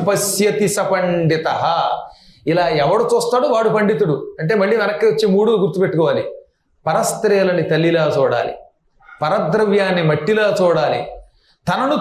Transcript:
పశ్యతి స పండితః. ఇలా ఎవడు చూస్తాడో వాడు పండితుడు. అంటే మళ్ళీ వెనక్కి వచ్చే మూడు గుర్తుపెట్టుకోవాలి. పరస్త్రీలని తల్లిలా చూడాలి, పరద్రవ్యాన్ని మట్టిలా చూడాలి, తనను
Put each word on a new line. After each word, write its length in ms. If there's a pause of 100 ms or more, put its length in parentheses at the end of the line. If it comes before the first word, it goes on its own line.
పశ్యతి 640
స 120
పండితః. 840 (840)
ఇలా 220
ఎవడు 360
చూస్తాడో 440
వాడు 200
పండితుడు. 720
అంటే 140
మళ్ళీ 220
వెనక్కి 300
వచ్చే 220
మూడు 220
గుర్తుపెట్టుకోవాలి. 760 (640)
పరస్త్రీలని 760
తల్లిలా 420 (140)
చూడాలి, 360 (680)
పరద్రవ్యాన్ని 800
మట్టిలా 440 (160)
చూడాలి, 380 (680)
తనను 340